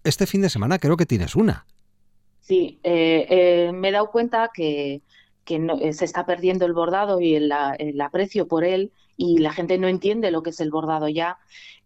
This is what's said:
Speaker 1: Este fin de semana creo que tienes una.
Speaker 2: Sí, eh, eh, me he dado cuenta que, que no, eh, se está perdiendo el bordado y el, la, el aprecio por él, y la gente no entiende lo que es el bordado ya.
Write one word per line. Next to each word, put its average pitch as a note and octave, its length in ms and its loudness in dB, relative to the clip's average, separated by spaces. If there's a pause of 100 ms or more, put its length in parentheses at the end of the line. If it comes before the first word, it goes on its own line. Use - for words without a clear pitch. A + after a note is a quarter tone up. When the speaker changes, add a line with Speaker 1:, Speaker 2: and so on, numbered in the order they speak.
Speaker 1:
Este E3+ 220 0
fin G3 160 0
de F#3 80 2
semana A#2+ 280 -2
creo D#3+ 200 2
que E3+ 80 2
tienes F#2 280 -2
una. G3+ 300 0 (800)
Speaker 2:
Sí, F#3 380 0
eh, E3 480 2
eh, F3 420 4
me F#3 160 -2
he G3 40 0
dado G#3 180 0
cuenta A#3 420 0
que, D3 480 -4 (440)
que D#3+ 160 -4
no, D#3+ 200 -2
eh, D#3 120 0
se D#3 120 -4
está E3+ 220 -6
perdiendo F3+ 400 0
el F3 60 0
bordado F3+ 480 0
y D#3+ 160 2
el, D3+ 120 2
la, C#3+ 300 0
el D3 220 -6
aprecio F3+ 480 -2
por E3 160 0
él, F#3 260 0 (260)
y E3+ 220 2
la D#3 140 2
gente F3+ 260 -2
no F#3 80 0
entiende G3 460 0
lo D#3+ 100 -2
que E3 80 -6
es D#3+ 100 -12
el D#3 120 -2
bordado D#3 360 -2
ya. E3 300 -4 (460)